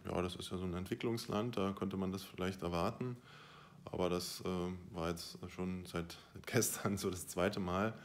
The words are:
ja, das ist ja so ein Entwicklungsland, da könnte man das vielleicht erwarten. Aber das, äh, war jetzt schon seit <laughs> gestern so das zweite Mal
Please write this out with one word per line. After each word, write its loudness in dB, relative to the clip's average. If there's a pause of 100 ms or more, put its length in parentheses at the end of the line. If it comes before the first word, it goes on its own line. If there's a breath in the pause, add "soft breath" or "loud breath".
ja, 2
das 0
ist -6
ja -2
so 0
ein 0
Entwicklungsland, 0
da 4
könnte 0
man 2
das -2
vielleicht -2
erwarten. 2 (680 loud breath)
Aber 2
das, 0
äh, 0
war 2
jetzt -6 (100)
schon -2
seit -2 (160)
<laughs> -12
gestern 2
so 2
das -4
zweite 2
Mal 2 (100)